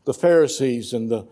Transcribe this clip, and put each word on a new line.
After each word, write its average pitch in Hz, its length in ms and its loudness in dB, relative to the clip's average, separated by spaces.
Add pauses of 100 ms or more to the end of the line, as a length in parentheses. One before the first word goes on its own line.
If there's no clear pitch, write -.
the 131 100 -4
Pharisees 139 800 2
and 113 180 -6
the, 110 220 -4